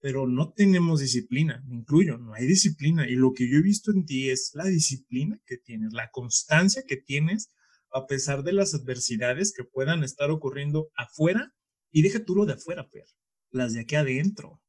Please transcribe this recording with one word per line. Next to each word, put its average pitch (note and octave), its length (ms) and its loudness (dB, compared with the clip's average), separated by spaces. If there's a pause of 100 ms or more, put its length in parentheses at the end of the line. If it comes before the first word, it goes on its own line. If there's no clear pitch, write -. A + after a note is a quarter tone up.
pero C3+ 260 -4
no B2+ 260 0
tenemos F3 480 4
disciplina, B2+ 640 -2
me B2 100 -12
incluyo, C#3 420 2
no A#2 160 -16
hay A#2+ 120 -4
disciplina. D#3+ 600 2
Y B2 60 -2
lo C3 180 6
que B2+ 180 -2
yo C#3+ 80 6
he D#3+ 40 6
visto G#3 300 2
en G3 120 2
ti C3+ 240 -2
es C3 260 -2
la D3+ 120 -8
disciplina D3+ 800 -2
que B2+ 100 -10
tienes, A2 380 -8
la A#2 160 -8
constancia D#3+ 760 0
que C3 100 -4
tienes, D#3 520 -4 (440)
a C3 140 -4
pesar C#3 360 -4
de E3 100 -2
las G3 220 0
adversidades B2 840 -2
que B2 80 -10
puedan D3 400 -2
estar C#3+ 260 -4
ocurriendo D3 680 -4
afuera, F3 580 -2 (360)
y D#3 120 4
deja A3 220 2
tú F3+ 100 -4
lo G3+ 120 4
de C#3+ 80 -2
afuera, D#3+ 300 -12
Fer, - 200 -20 (460)
las B2 240 -4
de A#2 60 -6
aquí A#2 160 -8
adentro. D3+ 720 -2